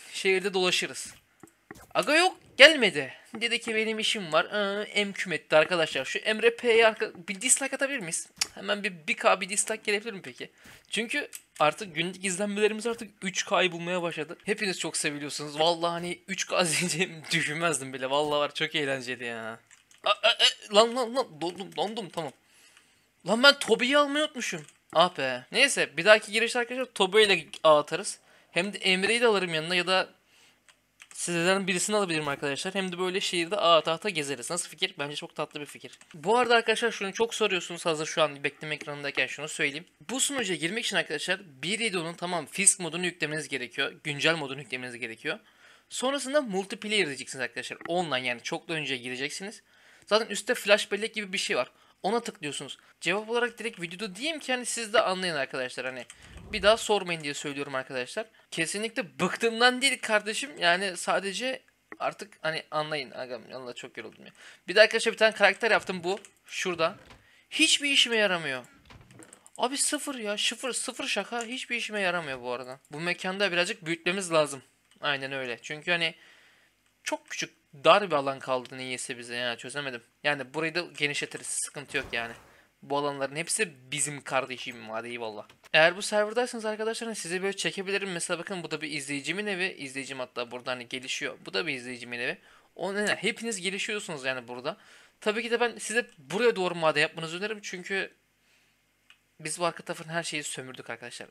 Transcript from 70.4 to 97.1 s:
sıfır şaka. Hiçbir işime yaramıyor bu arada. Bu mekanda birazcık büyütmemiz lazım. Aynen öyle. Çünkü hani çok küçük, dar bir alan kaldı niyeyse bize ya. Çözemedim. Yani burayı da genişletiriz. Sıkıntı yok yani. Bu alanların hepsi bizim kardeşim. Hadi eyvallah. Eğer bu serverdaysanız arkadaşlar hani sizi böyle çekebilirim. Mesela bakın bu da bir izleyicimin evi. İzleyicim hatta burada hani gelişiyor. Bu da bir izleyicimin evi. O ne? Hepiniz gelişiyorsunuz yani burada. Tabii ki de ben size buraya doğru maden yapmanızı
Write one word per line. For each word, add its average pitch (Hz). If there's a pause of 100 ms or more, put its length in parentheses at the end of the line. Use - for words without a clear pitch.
sıfır 269
şaka. 233
Hiçbir 240
işime 220
yaramıyor 165
bu 123
arada. 127 (120)
Bu 151
mekanda 185
birazcık 175
büyütmemiz 175
lazım. 139 (400)
Aynen 135
öyle. 127
Çünkü 151
hani 165 (880)
çok -
küçük, - (300)
dar 185
bir 151
alan 139
kaldı 127
niyeyse 127
bize 120
ya. 120
Çözemedim. 131 (200)
Yani 139
burayı 156
da 175 (160)
genişletiriz. 147
Sıkıntı -
yok 131
yani. 117 (480)
Bu 139
alanların 139
hepsi 165 (180)
bizim 143
kardeşim. 127
Hadi 113
eyvallah. 113 (260)
Eğer 165
bu 208
serverdaysanız 220
arkadaşlar 220
hani 220
sizi 180
böyle 196
çekebilirim. 190
Mesela 170
bakın 175
bu 156
da 156
bir 151
izleyicimin 143
evi. 190
İzleyicim 135
hatta 120
burada 123
hani 123
gelişiyor. 131
Bu -
da 185
bir 147
izleyicimin 120
evi. 131 (380)
O 196
ne? 208
Hepiniz 220
gelişiyorsunuz 190
yani 131
burada. 123 (440)
Tabii 214
ki 226
de 233
ben 226
size 220 (100)
buraya 190
doğru 180
maden 156
yapmanızı 160